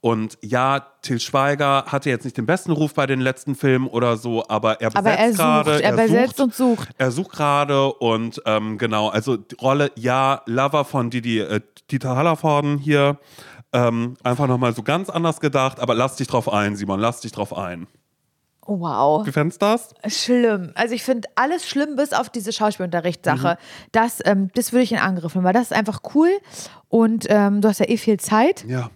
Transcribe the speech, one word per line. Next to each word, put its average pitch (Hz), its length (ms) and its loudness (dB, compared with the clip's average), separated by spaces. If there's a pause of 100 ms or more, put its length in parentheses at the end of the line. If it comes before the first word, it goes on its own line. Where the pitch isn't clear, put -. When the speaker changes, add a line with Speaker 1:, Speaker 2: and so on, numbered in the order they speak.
Speaker 1:
Und 110 400 -2
ja, 127 380 0 (200)
Til 123 180 -4
Schweiger 139 680 0
hatte 143 240 -2
jetzt 120 140 -2
nicht 127 120 -8
den 120 80 -4
besten 175 280 0
Ruf 147 200 0
bei 139 140 0
den 131 140 0
letzten 131 340 -2
Filmen 131 340 2
oder 117 300 0
so, 117 320 -4
aber 110 320 0
er 113 120 -2
Speaker 2:
Aber 202 180 2
er 226 200 2
Speaker 1:
besetzt 196 60 -2
Speaker 2:
sucht, - 0 -
Speaker 1:
gerade, 151 440 2
Speaker 2:
er 208 100 2
Speaker 1:
er - 40 0
Speaker 2:
besetzt 226 400 2
Speaker 1:
sucht, - 40 -4
Speaker 2:
und 254 140 2
sucht. 247 340 0 (100)
Speaker 1:
er 131 120 0
sucht 151 220 -6
gerade 143 640 2
und, 113 500 -2
ähm, 107 320 0
genau, 107 320 -2
also 107 300 0
die - 160 -14
Rolle, 139 420 0
ja, 131 480 0
Lover 139 400 0
von 123 240 -2
Didi, 117 320 -2
äh, 101 200 -2 (300)
Dieter 131 260 -2
Hallervorden 147 600 0
hier, 143 400 2 (560)
ähm, 120 500 0
einfach 127 240 0
nochmal 123 280 2
so 117 80 -8
ganz 156 260 -2
anders 165 320 -2
gedacht, 135 400 0
aber 123 140 0
lass 127 220 0
dich 127 100 -4
drauf - 260 0
ein, 104 240 0
Simon, 98 240 -4
lass 117 200 -2
dich 113 120 -12
drauf - 240 -8
ein.“ 87 300 -10 (800)
Speaker 2:
Wow. 160 600 0
Speaker 1:
Wie 139 60 -6
fändest 156 300 0
du 202 40 2
das? 226 280 -2 (120)
Speaker 2:
Schlimm. 220 680 0
Also 220 200 -2
ich 226 80 -6
find 247 240 -2 (100)
alles 311 320 -2
schlimm, 285 280 -2
bis 285 160 -2
auf 233 160 -2
diese 220 240 -8
Schauspielunterrichtssache. 170 1080 -2
Speaker 1:
Mhm. - 340 -20
Speaker 2:
Das, 226 320 0
ähm, 196 300 2
das - 180 -2
würde 254 120 4
ich 214 80 -2
in 226 60 0
Angriff 175 360 -2
nehmen, 180 120 0
weil 180 80 4
das 240 160 4
ist - 20 -4
einfach 214 280 -2 (140)
cool 320 140 6 (600)
und, 226 420 2
ähm, 208 320 4
du 220 60 4
hast 202 120 0
ja - 80 2
eh 233 80 2
viel 208 220 2
Zeit. 247 500 2
Speaker 1:
Ja. 123 280 -6